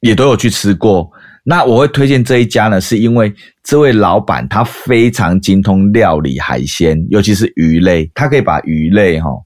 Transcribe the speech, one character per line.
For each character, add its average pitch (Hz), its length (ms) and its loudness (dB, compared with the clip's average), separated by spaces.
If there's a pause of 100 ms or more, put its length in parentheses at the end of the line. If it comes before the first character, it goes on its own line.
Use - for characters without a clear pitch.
也 113 140 2
都 135 140 2
有 120 80 2
去 113 140 -2
吃 98 240 -2
过。 90 360 0 (340)
那 123 200 0
我 120 140 2
会 143 100 2
推 139 180 0
荐 135 160 2
这 123 160 0
一 120 80 2
家 110 220 0
呢， 101 100 0
是 107 200 -2
因 117 160 0
为 107 180 0 (300)
这 - 160 0
位 143 120 4
老 101 300 2
板 65 280 -4
他 110 140 -2
非 117 480 0
常 95 300 0
精 98 220 0
通 98 320 2
料 92 240 2
理 67 200 -4
海 62 240 -6
鲜， 80 460 -2
尤 101 140 2
其 104 120 0
是 101 220 -2
鱼 82 240 2
类， 85 340 0
他 143 140 -2
可 139 80 0
以 127 60 2
把 78 220 -2
鱼 80 260 -2
类， 95 280 2
吼， 78 280 -6